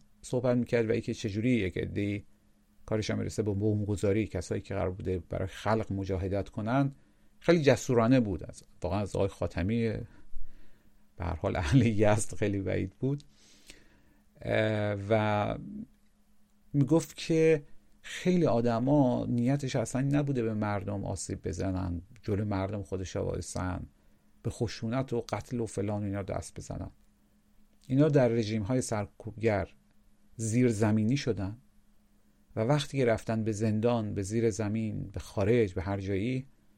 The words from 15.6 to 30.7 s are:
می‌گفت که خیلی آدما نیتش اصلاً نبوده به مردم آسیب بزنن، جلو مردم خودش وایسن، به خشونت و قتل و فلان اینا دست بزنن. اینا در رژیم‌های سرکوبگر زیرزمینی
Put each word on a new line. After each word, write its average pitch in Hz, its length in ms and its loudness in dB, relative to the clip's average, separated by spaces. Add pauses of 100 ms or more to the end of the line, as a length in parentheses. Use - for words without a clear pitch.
می‌گفت 147 440 2
که 160 460 4 (380)
خیلی 180 440 0
آدما 120 840 4
نیتش 127 460 0
اصلاً 117 260 -2
نبوده 139 420 0
به 110 100 -2
مردم 101 520 -2
آسیب 98 420 -6
بزنن، 90 540 -2 (200)
جلو 107 240 -2
مردم 98 380 -2
خودش 95 320 -6
وایسن، 92 720 -4 (580)
به 120 60 -4
خشونت 120 640 -4
و 120 160 -2
قتل 113 300 -4
و 113 60 -2
فلان 104 380 -4
اینا 101 200 -4
دست - 340 -8
بزنن. 92 340 -10 (960)
اینا 143 220 4
در 139 180 6
رژیم‌های 113 540 0
سرکوبگر 104 880 -2 (640)
زیرزمینی 110 840 2